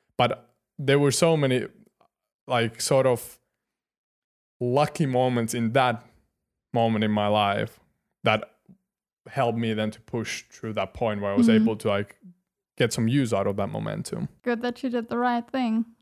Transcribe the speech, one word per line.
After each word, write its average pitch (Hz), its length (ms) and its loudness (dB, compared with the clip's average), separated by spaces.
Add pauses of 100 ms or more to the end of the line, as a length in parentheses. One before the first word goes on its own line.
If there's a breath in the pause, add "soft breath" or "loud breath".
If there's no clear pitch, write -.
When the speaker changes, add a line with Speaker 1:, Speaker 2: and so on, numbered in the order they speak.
(180)
Speaker 1:
But - 320 -2 (280)
there 139 220 2
were 143 120 4
so 165 240 2
many, 131 300 0 (840)
like, 117 320 0
sort 131 280 2
of - 320 -2 (1200)
lucky 139 460 0
moments 127 480 0
in 117 200 -2
that 123 300 2 (680)
moment 113 300 2
in 107 80 0
my 104 160 0
life 104 520 0 (440)
that 110 280 0 (800)
helped 120 280 -2
me 113 160 0
then 107 180 -2
to - 100 -16
push - 480 -8
through 110 240 -12
that 98 200 -4
point 107 280 -2
where 101 100 -2
I 101 40 -2
was 233 120 4
Speaker 2:
Mm-hmm. 220 160 6
Speaker 1:
able 220 140 0
to, - 100 -4
like, 202 300 -2 (600)
get 120 160 0
some 113 140 0
use 123 260 0
out 101 140 0
of 101 100 -2
that 101 120 -2
momentum. 104 600 -6 (140)
Speaker 2:
Good 233 180 -4
that 240 220 -8
you 262 60 -4
did 233 200 -6
the 233 80 -6
right 240 320 -2
thing 226 360 -2 (160)